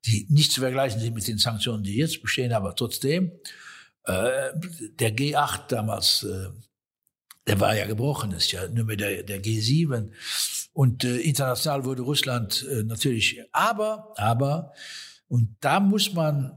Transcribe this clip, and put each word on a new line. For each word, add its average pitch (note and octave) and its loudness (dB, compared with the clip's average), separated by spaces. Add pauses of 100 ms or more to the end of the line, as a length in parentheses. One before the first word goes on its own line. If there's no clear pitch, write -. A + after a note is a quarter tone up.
die G#2 2
nicht D3 6
zu C3 0
vergleichen C3 0
sind A#2 -2
mit A2 -6
den A2 -2
Sanktionen, A2 0
die G2 -2
jetzt D#3+ 0
bestehen, A#2+ -2
aber G#2 -2
trotzdem, D#3 0 (720)
äh, B2+ 0 (500)
der A2+ 2
G C#3+ 0
acht - 0
damals, G#2+ 0
äh, F#2+ -6 (960)
der G2+ 4
war G2+ 4
ja G2+ 0
gebrochen, A2 -2
ist E2 0
ja F2+ -6
nur A#2 0
mehr G#2+ -4
der, G2 -2
der G2 -8
G A2 -2
sieben. B2 2 (600)
Und, B2+ 4
äh, B2 0
international C3+ 0
wurde B2+ -4
Russland, B2 0
äh, A#2 0
natürlich, A2+ 0 (120)
aber, G#3+ 0
aber, C#3 2 (560)
und A2+ 2
da D#3 4
muss G3+ 4
man D3+ 0